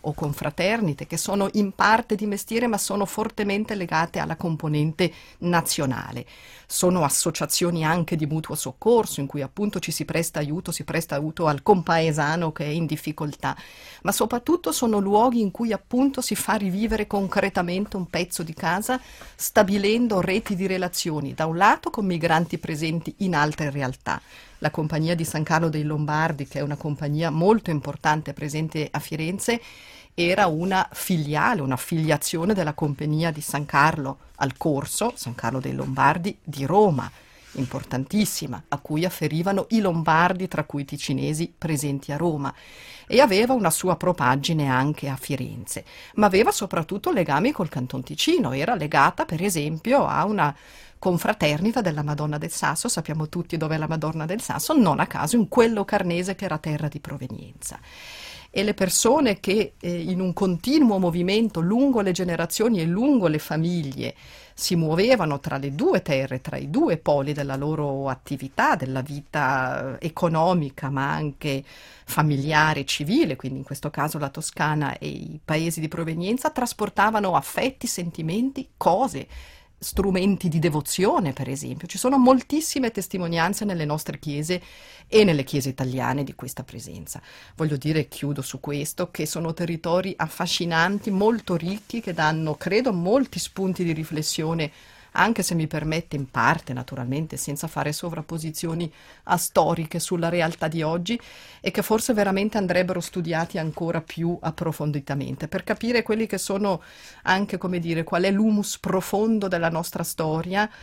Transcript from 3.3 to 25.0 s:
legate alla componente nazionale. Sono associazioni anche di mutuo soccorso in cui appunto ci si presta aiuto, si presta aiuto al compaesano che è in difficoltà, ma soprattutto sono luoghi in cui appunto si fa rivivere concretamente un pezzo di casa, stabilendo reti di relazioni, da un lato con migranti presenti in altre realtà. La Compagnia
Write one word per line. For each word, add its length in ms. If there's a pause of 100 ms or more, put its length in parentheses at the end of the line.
legate 460
alla 160
componente 760 (260)
nazionale. 880 (400)
Sono 380
associazioni 800
anche 300
di 120
mutuo 280
soccorso 640
in 80
cui 160
appunto 380
ci 100
si 140
presta 340
aiuto, 320
si 140
presta 320
aiuto 320
al 160
compaesano 880
che 120
è 40
in 180
difficoltà, 720 (460)
ma 100
soprattutto 580
sono 300
luoghi 400
in 100
cui 220
appunto 480
si 160
fa 180
rivivere 540
concretamente 880
un 120
pezzo 360
di 100
casa, 460 (340)
stabilendo 840
reti 340
di 140
relazioni, 640
da 120
un 100
lato 340
con 160
migranti 520
presenti 600
in 160
altre 360
realtà. 520 (400)
La 80
Compagnia 440